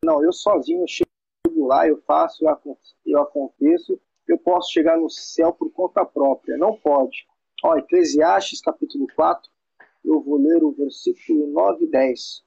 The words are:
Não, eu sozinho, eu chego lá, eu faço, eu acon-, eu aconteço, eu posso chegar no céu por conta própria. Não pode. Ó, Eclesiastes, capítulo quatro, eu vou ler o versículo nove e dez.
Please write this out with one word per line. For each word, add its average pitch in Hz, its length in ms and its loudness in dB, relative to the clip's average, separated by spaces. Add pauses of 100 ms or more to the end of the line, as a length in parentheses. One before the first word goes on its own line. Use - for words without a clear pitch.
Não, 156 180 2
eu 170 100 2
sozinho, 175 500 -2
eu 170 60 -4
chego - 760 -4
lá, 139 200 4
eu 151 200 2
faço, 160 380 0
eu 156 40 4
acon-, 143 280 -4 (300)
eu 147 140 2
aconteço, 147 800 -2 (260)
eu 170 120 0
posso 175 340 -2
chegar 160 240 2
no 165 140 -2
céu - 420 -2
por - 180 -8
conta - 340 -2
própria. - 520 -2
Não 208 200 0
pode. 139 500 -2 (360)
Ó, 165 140 2
Eclesiastes, 165 840 2
capítulo 143 540 -6
quatro, - 360 -2 (540)
eu 151 160 2
vou 139 180 -4
ler 156 240 4
o 147 100 0
versículo 156 800 -4
nove 196 320 0
e 320 40 -4
dez. - 580 -2